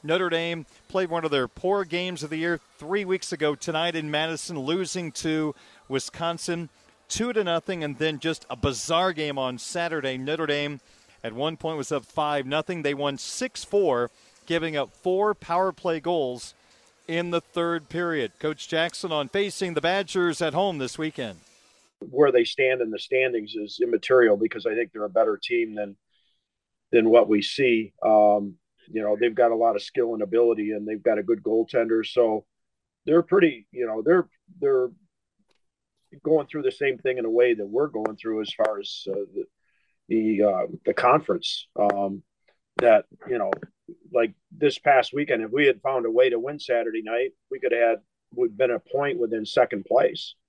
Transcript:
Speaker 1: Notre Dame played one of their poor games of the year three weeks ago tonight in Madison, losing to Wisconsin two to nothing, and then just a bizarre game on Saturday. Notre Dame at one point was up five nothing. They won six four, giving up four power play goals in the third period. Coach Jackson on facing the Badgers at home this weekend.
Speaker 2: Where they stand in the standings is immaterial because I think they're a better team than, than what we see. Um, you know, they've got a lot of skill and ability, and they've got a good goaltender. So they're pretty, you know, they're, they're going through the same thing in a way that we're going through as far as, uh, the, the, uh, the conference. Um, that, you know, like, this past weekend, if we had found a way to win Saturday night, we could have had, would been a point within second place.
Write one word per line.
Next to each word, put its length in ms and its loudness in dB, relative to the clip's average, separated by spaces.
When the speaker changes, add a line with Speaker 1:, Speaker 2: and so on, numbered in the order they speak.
Speaker 1:
Notre 260 0
Dame 360 -4
played 200 -2
one 140 -4
of 80 -2
their 160 0
poor 380 -2
games 360 -6
of 80 -8
the 80 -6
year 220 -2
three 280 -4
weeks 260 -4
ago 240 0
tonight 400 -4
in 160 -4
Madison, 480 -4
losing 540 -4
to 420 -2
Wisconsin 800 -6
two 240 -4
to 140 0
nothing, 360 -2
and 160 -6
then 220 -2
just 300 -4
a 80 -8
bizarre 560 0
game 240 -4
on 200 -4
Saturday. 600 -4
Notre 300 -4
Dame 340 -2
at 80 -6
one 240 -4
point 220 -6
was 160 -6
up 100 -2
five 420 -2
nothing. 360 -2
They 120 0
won 240 -2
six 460 -8
four, 480 2
giving 320 -2
up 160 -4
four 400 0
power 380 -2
play 280 -4
goals 540 -4
in 240 -2
the 100 0
third 480 -4
period. 500 -4
Coach 280 -6
Jackson 440 -4
on 180 -2
facing 440 -4
the 80 -2
Badgers 600 0
at 120 -2
home 240 0
this 200 -6
weekend. 420 -8
Speaker 2:
Where 320 2
they 120 4
stand 380 0
in 100 -2
the 80 -8
standings 560 -2
is 260 -10
immaterial 560 4
because 280 -4
I 100 -2
think 180 -4
they're 100 -6
a 60 -6
better 320 2
team 340 -2
than, 220 -8
than 180 6
what 180 8
we 140 4
see. 520 0
Um, 500 4
you 120 -4
know, 180 0
they've 160 2
got 160 4
a 40 0
lot 200 2
of 60 -4
skill 320 -2
and 80 -4
ability, 500 2
and 160 -6
they've 140 -6
got 160 2
a 60 -4
good 200 -2
goaltender. 600 0
So 400 0
they're 180 4
pretty, 480 2
you 140 -4
know, 160 -4
they're, 260 2
they're 280 2
going 240 2
through 140 -8
the 100 0
same 280 -2
thing 180 -2
in 80 -4
a 40 -2
way 240 4
that 120 -4
we're 220 0
going 280 -6
through 260 -6
as 120 -8
far 260 0
as, 320 -12
uh, 140 -4
the, 80 -6
the, 360 2
uh, 240 2
the 80 2
conference. 840 2
Um, 480 0
that, 280 8
you 120 -2
know, 120 0
like, 200 2
this 260 0
past 340 4
weekend, 300 -2
if 100 -6
we 140 2
had 160 4
found 240 0
a 60 0
way 180 6
to 100 0
win 200 -8
Saturday 420 -2
night, 300 -2
we 100 -8
could 120 0
have 100 2
had, 160 4
would 200 0
been 160 2
a 80 -2
point 380 -2
within 280 -2
second 380 0
place. 520 0